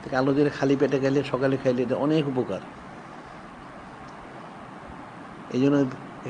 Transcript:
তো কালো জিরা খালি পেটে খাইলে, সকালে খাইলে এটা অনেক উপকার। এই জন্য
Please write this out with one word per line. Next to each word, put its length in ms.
তো 60
কালো 240
জিরা 160
খালি 260
পেটে 240
খাইলে, 240
সকালে 340
খাইলে 260
এটা 120
অনেক 320
উপকার। 320
এই 120
জন্য 240